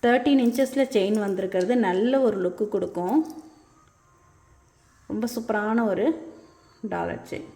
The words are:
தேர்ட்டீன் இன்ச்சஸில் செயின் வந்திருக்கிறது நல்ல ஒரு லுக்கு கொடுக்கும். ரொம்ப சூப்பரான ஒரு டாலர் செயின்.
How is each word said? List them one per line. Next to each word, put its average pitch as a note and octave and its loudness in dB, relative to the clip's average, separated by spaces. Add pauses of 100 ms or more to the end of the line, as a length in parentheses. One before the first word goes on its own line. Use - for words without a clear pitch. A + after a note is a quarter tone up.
தேர்ட்டீன் B3+ 4
இன்ச்சஸில் C4 2
செயின் G#3 2
வந்திருக்கிறது F#3+ 0
நல்ல A3+ 2
ஒரு G#3 2
லுக்கு F3+ -2
கொடுக்கும். F3+ 0 (1900)
ரொம்ப A3 -4
சூப்பரான A3 -2
ஒரு F#3 -2 (880)
டாலர் F3 -6
செயின். - -12